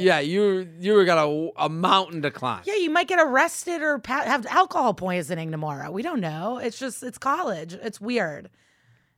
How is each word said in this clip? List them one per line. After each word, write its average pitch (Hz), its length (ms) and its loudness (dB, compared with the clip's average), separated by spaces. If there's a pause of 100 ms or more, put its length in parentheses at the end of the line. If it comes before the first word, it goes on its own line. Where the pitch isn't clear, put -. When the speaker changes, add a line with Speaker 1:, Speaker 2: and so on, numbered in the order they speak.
Speaker 1:
yeah, 180 160 6
you, 185 500 0 (120)
you 196 240 6
got 170 200 6
a, 151 320 -2
a 151 120 0
mountain 170 540 2
to 143 100 0
climb. 113 320 -4
Speaker 2:
Yeah, 392 100 -4
you 359 160 0
might 349 160 2
get 359 140 2
arrested 320 600 2
or 294 200 0
pa-, 269 240 -4
have 240 220 0
alcohol 285 480 2
poisoning 175 580 -4
tomorrow. 151 400 -6
We 196 100 -4
don't 311 180 -4
know. 175 380 -4
It's 240 220 -6
just, 254 240 -8
it's 247 140 -10
college. 226 560 -2
It's 208 260 -10
weird. 202 500 -4 (680)